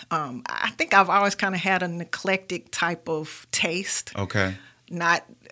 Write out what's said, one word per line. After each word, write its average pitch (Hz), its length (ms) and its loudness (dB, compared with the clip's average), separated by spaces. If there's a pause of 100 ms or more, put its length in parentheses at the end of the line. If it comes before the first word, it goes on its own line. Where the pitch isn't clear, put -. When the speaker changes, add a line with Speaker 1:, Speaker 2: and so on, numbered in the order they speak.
(100)
Speaker 1:
um, 143 360 -4
I - 240 -4
think 320 240 0
I've 190 160 6
always 202 240 4
kinda 190 240 -2
had 185 240 2
an 170 180 -4
eclectic 190 680 -4
type - 380 -2
of 156 440 -6
taste. - 640 -2
Speaker 2:
Okay. 98 380 0 (360)
Speaker 1:
Not 170 340 2 (280)